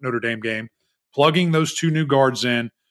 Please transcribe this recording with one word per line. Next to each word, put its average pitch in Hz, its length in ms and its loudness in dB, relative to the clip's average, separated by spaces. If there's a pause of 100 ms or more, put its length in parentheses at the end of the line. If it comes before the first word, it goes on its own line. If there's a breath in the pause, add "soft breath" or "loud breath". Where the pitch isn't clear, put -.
Notre 123 180 -4
Dame 117 220 -4
game, 110 280 -8 (460)
plugging 160 360 2
those 156 220 0
two 165 160 -2
new 156 160 0
guards 135 400 2
in 120 240 -2 (220)